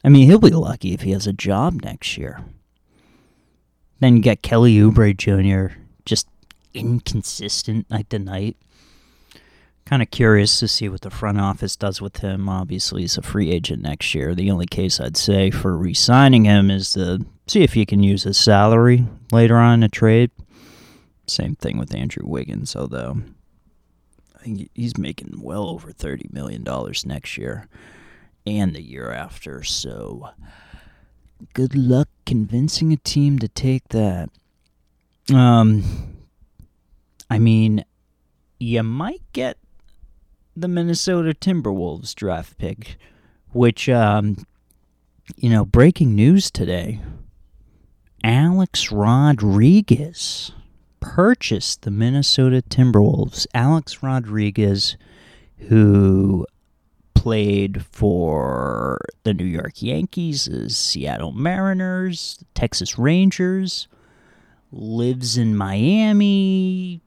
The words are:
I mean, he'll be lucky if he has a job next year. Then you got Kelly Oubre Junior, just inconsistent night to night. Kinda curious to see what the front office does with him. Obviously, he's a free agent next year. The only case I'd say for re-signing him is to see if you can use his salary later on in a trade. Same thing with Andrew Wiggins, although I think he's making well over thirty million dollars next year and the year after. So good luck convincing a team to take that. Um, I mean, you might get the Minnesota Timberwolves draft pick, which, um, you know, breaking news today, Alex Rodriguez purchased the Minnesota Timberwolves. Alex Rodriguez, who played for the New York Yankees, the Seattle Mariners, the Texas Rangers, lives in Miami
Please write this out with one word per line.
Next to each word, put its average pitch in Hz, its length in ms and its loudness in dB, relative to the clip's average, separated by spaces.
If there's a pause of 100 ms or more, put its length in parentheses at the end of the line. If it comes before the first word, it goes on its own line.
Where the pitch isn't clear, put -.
I 135 60 6
mean, 135 160 10
he'll 196 120 10
be 226 120 8
lucky 98 420 -2
if 90 80 -6
he 95 100 -4
has 98 160 -4
a 98 60 -2
job 113 500 -2
next - 340 -10
year. - 280 -12 (1500)
Then 123 180 6
you 110 60 6
got 110 200 0
Kelly 117 340 4
Oubre 107 400 6
Junior, 95 600 0 (280)
just - 240 -4 (440)
inconsistent - 1160 -6
night 104 200 -6
to 107 100 -6
night. 98 360 -8 (1300)
Kinda 127 200 0
curious 107 540 2
to 113 80 -4
see - 200 -4
what 95 120 -10
the 98 100 -14
front 104 300 -6
office 98 340 -6
does 98 260 -6
with 98 180 -12
him. 95 300 -6
Obviously, 92 520 -6
he's 85 180 -6
a - 40 -8
free 92 280 -2
agent 82 320 -4
next - 320 -6
year. 78 220 -4
The 98 160 0
only 87 140 -2
case 90 340 -4
I'd 65 160 -8
say 95 340 2
for 92 260 -2
re-signing 123 680 6
him 101 260 6
is 95 200 -4
to 92 360 -4 (220)
see 196 160 4
if - 100 2
you 107 120 2
can 101 180 2
use 98 180 2
his 101 140 -4
salary 113 680 4 (280)
later 117 240 6
on 117 240 6
in - 20 4
a 113 60 2
trade. 113 420 2 (960)
Same - 300 -6
thing - 200 -8
with - 180 -10
Andrew - 300 -10
Wiggins, - 520 -10
although 65 460 -8 (1120)
I - 80 -20
think 107 300 -10
he's 120 240 -8
making - 420 -12
well 87 300 -10
over 156 200 -16
thirty - 400 -12
million 58 320 -12
dollars 62 440 -10
next - 320 -12
year 62 280 -12 (800)
and 104 280 -2
the 76 80 -14
year 60 280 -14
after. 67 540 -14
So 55 640 -12 (1300)
good 131 200 -4
luck 131 360 2 (160)
convincing 127 640 -2
a 151 60 0
team 143 400 0
to 113 100 -4
take 131 400 -4
that. 98 400 -2 (1040)
Um, 117 840 4 (1120)
I 110 80 0
mean, 110 480 2 (720)
you 117 240 -4
might 151 400 -8 (100)
get - 240 -8 (1000)
the 170 140 -8
Minnesota 170 640 -2
Timberwolves 98 840 -4
draft 85 440 -8
pick, - 400 -12 (560)
which, 120 340 0
um, 104 560 0 (920)
you 123 120 -2
know, 110 160 2
breaking 123 500 4
news 147 360 4
today, 90 500 -6 (1200)
Alex 165 680 0
Rodriguez 120 1600 2 (480)
purchased - 840 -2
the 113 80 -8
Minnesota 127 720 0
Timberwolves. 107 920 2
Alex 147 480 -2
Rodriguez, 107 960 -2 (720)
who 98 800 4 (680)
played 98 720 0
for 67 1120 -2 (220)
the 107 100 -2
New 90 120 -4
York 82 380 -8
Yankees, 156 600 -6
the 57 260 -10
Seattle 69 640 -6
Mariners, 185 1040 -6
the - 60 -20 (100)
Texas - 440 -6
Rangers, 185 880 -2 (840)
lives 117 680 -4
in 110 180 0
Miami 190 1500 0